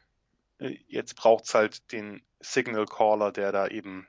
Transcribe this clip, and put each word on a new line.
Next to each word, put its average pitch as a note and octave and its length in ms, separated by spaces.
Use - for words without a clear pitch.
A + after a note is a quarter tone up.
Äh, C3+ 280
jetzt - 300
braucht's - 380
halt G#2+ 380
den G#2 300
Signal-Caller, G#2+ 920
der G2+ 200
da G2 160
eben F#2+ 400